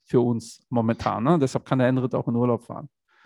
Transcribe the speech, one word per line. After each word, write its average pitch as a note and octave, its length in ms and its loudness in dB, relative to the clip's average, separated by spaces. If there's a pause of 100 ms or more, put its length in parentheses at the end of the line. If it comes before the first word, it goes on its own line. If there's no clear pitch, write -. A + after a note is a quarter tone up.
für B2+ 160 2
uns A#2+ 480 -2
momentan, A2+ 560 -2
ne? E3 140 4
Deshalb C3+ 260 -2
kann C3+ 140 0
der B2+ 100 4
Enrit B2+ 260 0
auch - 140 -4
in A#2 80 0
Urlaub A#2+ 260 0
fahren. - 280 -14 (360)